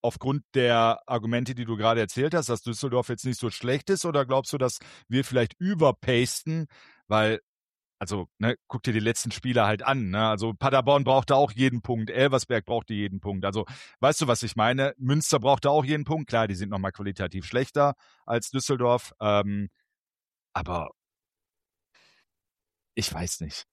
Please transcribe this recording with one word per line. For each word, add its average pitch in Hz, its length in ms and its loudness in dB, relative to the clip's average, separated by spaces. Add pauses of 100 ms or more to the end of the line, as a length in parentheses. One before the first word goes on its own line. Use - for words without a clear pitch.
aufgrund 135 420 -2 (100)
der 117 520 4
Argumente, 120 480 -2
die 120 120 -8
du 113 100 -6
gerade 113 240 2
erzählt 131 340 -2
hast, 160 140 0
dass 117 140 -2
Düsseldorf 123 480 -4
jetzt 120 160 -8
nicht 127 140 -4
so 117 100 -4
schlecht 127 400 -4
ist, 190 160 0
oder 147 200 0
glaubst 131 280 -2
du, 151 40 -4
dass 127 220 -2 (300)
wir 131 160 0
vielleicht 123 340 0
überpasten? 156 1080 0 (420)
Weil, 107 320 2 (580)
also, 98 280 -6 (100)
ne, 120 180 0 (120)
guck 127 160 -10
dir 123 100 -2
die 110 80 2
letzten 113 300 -2
Spiele 120 340 2
halt 104 180 0
an, 120 280 0
ne? 110 180 0
Also 107 240 -2
Paderborn 135 500 4
brauchte 135 320 4
auch 139 160 4
jeden 120 300 0
Punkt, 113 280 -4
Elversberg 127 560 0
brauchte 113 280 -6
jeden 101 260 -4
Punkt. 98 240 -6
Also, 98 220 -2 (340)
weißt 139 220 4
du, 131 60 0
was 117 160 2
ich 110 120 -8
meine? 127 420 2
Münster 139 420 2
brauchte 139 320 2
auch 151 120 2
jeden 147 220 -2
Punkt. 156 240 -4
Klar, 113 180 2
die 98 80 -4
sind 98 140 -6
nochmal 95 240 -4
qualitativ 95 520 -6
schlechter 139 500 0 (300)
als 117 240 -2
Düsseldorf, 123 680 0
ähm, 101 500 2 (840)
aber 82 380 -6 (2000)
ich - 180 -4
weiß 87 280 -6
nicht. - 320 -12